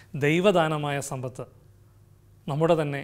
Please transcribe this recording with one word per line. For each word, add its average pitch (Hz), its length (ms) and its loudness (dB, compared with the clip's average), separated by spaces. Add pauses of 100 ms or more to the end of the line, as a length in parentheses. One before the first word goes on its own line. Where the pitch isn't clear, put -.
(200)
ദൈവദാനമായ 156 840 2
സമ്പത്ത് 131 460 -10 (1000)
നമ്മുടെ 160 300 2
തന്നെ 143 260 -4